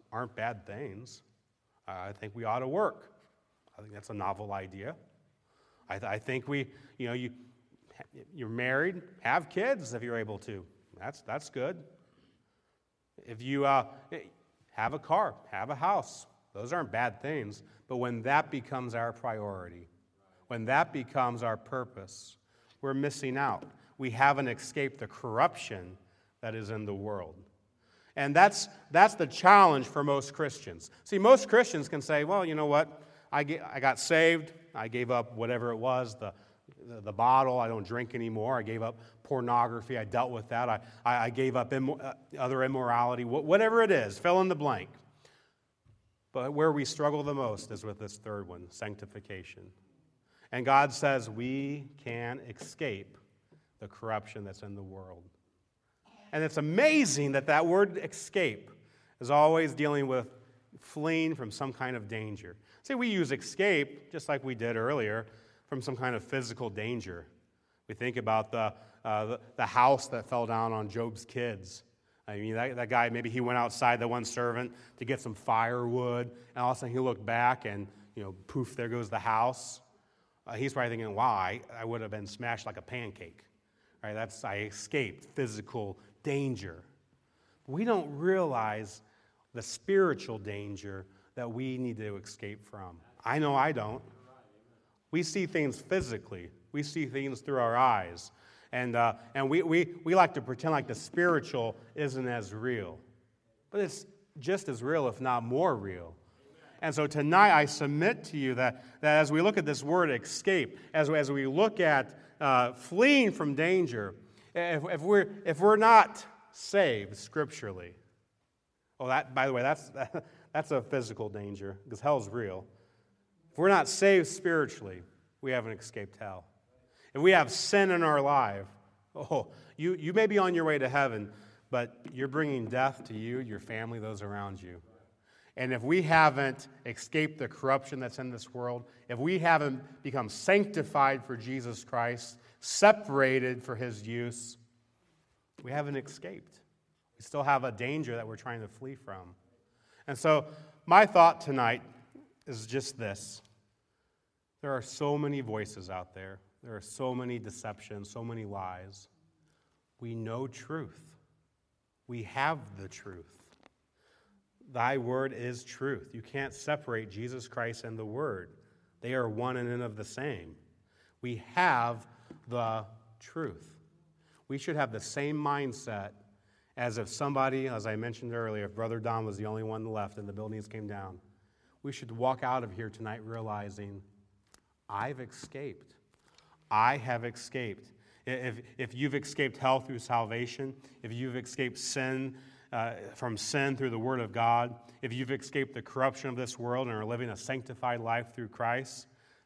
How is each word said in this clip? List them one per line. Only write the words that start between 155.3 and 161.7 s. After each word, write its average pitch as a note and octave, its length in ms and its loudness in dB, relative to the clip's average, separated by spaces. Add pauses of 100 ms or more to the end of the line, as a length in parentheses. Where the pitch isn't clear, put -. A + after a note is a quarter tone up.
voices G#2+ 480 -6
out F#2 280 -10
there. F#2+ 240 -16 (240)
There A#2 100 -14
are G2+ 60 -12
so B2+ 340 -6
many B2 240 -6
deceptions, G2+ 720 -12
so A#2 140 -12
many A2+ 200 -8
lies. F#2+ 640 -12 (920)
We A#2 140 -10
know A2+ 320 -6
truth. C3+ 540 -12 (1080)